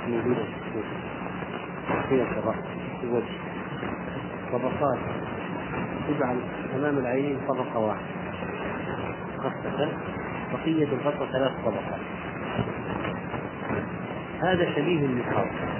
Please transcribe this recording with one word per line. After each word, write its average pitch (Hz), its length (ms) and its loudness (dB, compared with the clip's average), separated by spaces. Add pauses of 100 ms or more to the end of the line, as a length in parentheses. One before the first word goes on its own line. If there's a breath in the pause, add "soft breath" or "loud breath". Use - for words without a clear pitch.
موجودة 117 360 4
في - 60 -4 (200)
السوق، 107 140 -2 (1200)
في 135 60 6 (240)
الرأس، 107 260 0 (360)
في 127 60 -2
الوجه، 117 280 2 (1160)
طبقات، 127 460 2 (1080)
يجعل 135 280 2 (400)
أمام 143 220 4
العينين 131 400 2 (100)
طبقة 127 300 2
واحدة، 107 280 2 (1300)
خاصة - 500 0 (640)
بقية 156 400 4
الغطاء 135 400 2
ثلاث 131 200 4 (120)
طبقات. 101 360 0 (2500)
هذا 175 340 4
شبيه 147 300 4
النقاب، 117 400 2 (340)